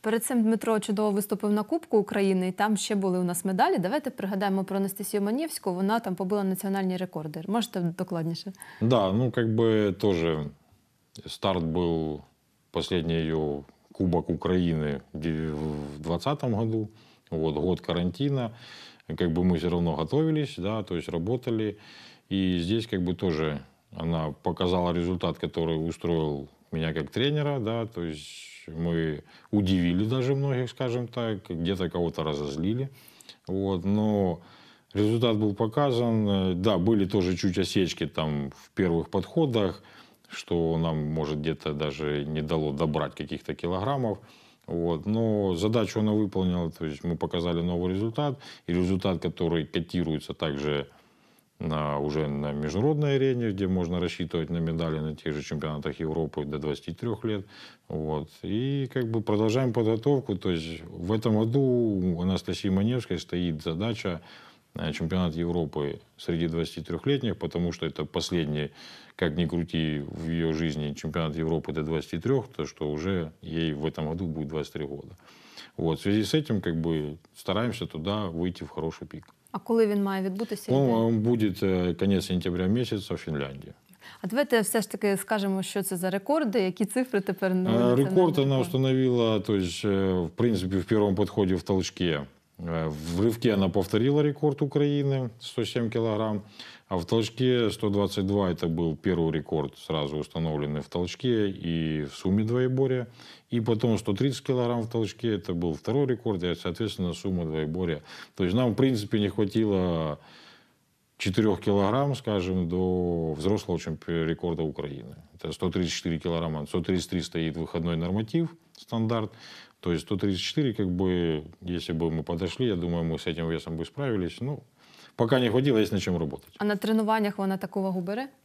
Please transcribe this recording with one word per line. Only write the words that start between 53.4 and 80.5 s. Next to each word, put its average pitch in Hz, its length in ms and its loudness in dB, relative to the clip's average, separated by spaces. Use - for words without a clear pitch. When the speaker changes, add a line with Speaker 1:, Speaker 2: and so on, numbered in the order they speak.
Speaker 2:
где 95 160 0
можно 90 320 0
рассчитывать 85 500 -2
на 85 80 -2
медали 80 420 0
на 76 160 -4
тех 76 200 -4
же 71 80 -6
чемпионатах 76 560 -6
Европы 78 460 -2
до 73 120 -6
двадцати 76 360 -4
трёх 117 300 -6
лет. 107 220 -4
Вот. 78 420 -4
И 127 500 -2
как 127 180 -2
бы 113 120 0
продолжаем 110 500 2
подготовку. 113 640 2
То 92 140 -2
есть 82 400 -2
в 87 240 -2
этом 107 240 4
году 113 240 2
у 104 600 2
Анастасии 92 480 0
Маневской 98 500 2
стоит 87 420 -2
задача 90 600 -4
э, 82 160 -4
чемпионат 85 440 0
Европы 82 640 -2
среди 85 300 0
двадцати 82 340 -2
трёхлетних, 107 540 -2
потому 87 360 -2
что - 140 -6
это 78 200 -4
последний, 76 640 -2
как 78 220 0
ни 87 80 2
крути, 80 600 -2
в 82 220 -8
её 82 240 0
жизни 76 400 -2
чемпионат 78 420 -4
Европы 80 380 -2
до 76 100 -2
двадцати 80 360 -2
трёх, 127 360 0
то, 78 100 -4
что 73 240 -6
уже 80 420 -2
ей 82 320 -2
в 73 120 -4
этом 78 240 -2
году 87 160 -4
будет 78 220 -4
двадцать 76 260 -6
три 76 120 -6
года. 71 300 -12
Вот, 80 220 0
в - 20 -12
связи 104 220 2
с 95 100 0
этим, 113 280 2
как 82 140 -2
бы, 78 420 -2
стараемся 104 500 -2
туда 98 420 -4
выйти 85 360 -4
в 76 60 -12
хороший - 380 -6
пик. - 160 -14
Speaker 1:
А 196 80 -6
коли 226 280 2
він 202 160 2
має 196 200 -2
відбутися? 196 500 -4